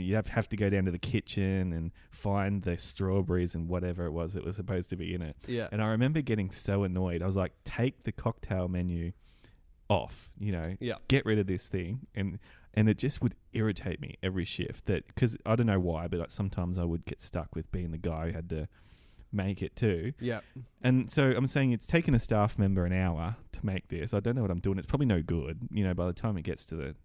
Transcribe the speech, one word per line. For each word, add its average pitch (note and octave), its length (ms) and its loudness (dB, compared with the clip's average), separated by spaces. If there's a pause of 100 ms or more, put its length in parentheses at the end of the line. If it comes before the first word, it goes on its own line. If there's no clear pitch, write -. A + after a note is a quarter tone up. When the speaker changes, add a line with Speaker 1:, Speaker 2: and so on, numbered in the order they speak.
Speaker 1:
You'd F#2 140 0
have, A2 140 0
have - 200 -2
to A2 80 -6
go G2+ 140 4
down G2 160 4
to F#2 40 2
the F2 80 -4
kitchen F#2+ 760 0
and E2 160 -2 (200)
find G2+ 520 -2
the F2 160 -2
strawberries F#2 760 0
and E2 140 -4
whatever F2 380 -2
it D2+ 60 -4
was E2+ 200 -4
that F#2 120 -6
was - 120 -4
supposed F#2 340 -4
to F2+ 60 -4
be F2 160 -6
in F2+ 80 -4
it. D#2 160 -8 (100)
Speaker 2:
Yeah. A#2 240 -4
Speaker 1:
And G#2+ 120 0
I G#2+ 60 2
remember C3 340 2
getting G#2+ 280 0
so G2+ 340 0
annoyed. F2+ 380 0
I F2+ 40 0
was F#2+ 100 2
like, F#2 160 2 (140)
"Take - 380 -2
the A2 80 -2
cocktail F#2 560 -2
menu F2+ 440 -2 (760)
off, - 480 -2
you G#2 140 -4
know, F2 280 -4
Speaker 2:
Yeah. A#2+ 140 -4 (140)
Speaker 1:
get C3 180 6
rid G#2+ 120 4
of G2 80 2
this F#2 220 -2
thing." F#2+ 460 -4
And, G2 240 -4 (340)
and A2 160 6
it G#2+ 80 6
just - 240 -2
would A#2+ 140 0 (180)
irritate G#2+ 480 -2
me D2+ 220 -10
every F#2 240 -2
shift - 400 -6
that, - 280 -2
'cause A#2 300 2
I A2 120 4
don't A#2 100 4
know G2 140 6
why, E2+ 280 0
but, F2 120 -2
like, - 120 -6
sometimes F2+ 460 -2
I E2+ 60 0
would E2+ 200 -2
get - 160 -8
stuck - 340 -8
with D#2+ 160 -6
being F2 200 -4
the D#2+ 80 -6
guy E2 300 -2
who E2 40 -4
had E2 160 -8
to D#2 180 -4 (640)
make G2 320 -2
it - 140 -6
too. G#2 440 0
Speaker 2:
Yeah. A#2 200 -4 (420)
Speaker 1:
And B2+ 280 4
so C3+ 260 4
I'm C3 100 2
saying C3 260 4
it's A2+ 140 -2
taken E3+ 280 4
a A2+ 40 6
staff G#2+ 400 2
member G2 280 4
an F2+ 80 2
hour F#2 420 0 (160)
to - 140 -6
make F#2+ 220 -4
this. F2+ 260 -4
I G2+ 60 4
don't A#2 140 0
know C3 60 0
what G2+ 100 2
I'm F2 100 0
doing. F#2+ 180 0
It's - 80 -8
probably C#3+ 200 2
no F#2+ 140 6
good, E2 500 -2
you G#2 140 0
know, F#2 80 2
by F2 140 0
the F2+ 80 0
time G#2 240 -2
it D#2+ 60 -6
gets E2 220 -4
to D#2+ 100 -8
the D2 280 -6